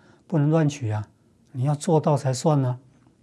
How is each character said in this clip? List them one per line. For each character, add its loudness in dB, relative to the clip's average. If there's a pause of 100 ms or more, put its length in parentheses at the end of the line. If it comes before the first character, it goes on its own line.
(260)
不 -2
能 2
乱 2
取 -4
啊， -6 (460)
你 -6
要 0
做 2
到 2
才 -2
算 2
啊。 -2 (460)